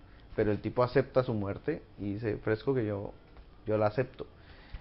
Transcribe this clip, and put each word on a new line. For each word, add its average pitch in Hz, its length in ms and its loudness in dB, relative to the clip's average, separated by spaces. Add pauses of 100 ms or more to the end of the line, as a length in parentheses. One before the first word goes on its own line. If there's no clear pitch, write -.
(360)
Pero 107 160 2
el 101 100 0
tipo 110 220 0
acepta 131 400 2
su 127 100 -2
muerte 104 480 -2 (180)
y 98 140 -4
dice, 110 240 -2
"Fresco 110 360 0
que 120 120 0
yo, 104 280 -4 (520)
yo 107 120 2
la 107 100 4
acepto". - 400 -2 (540)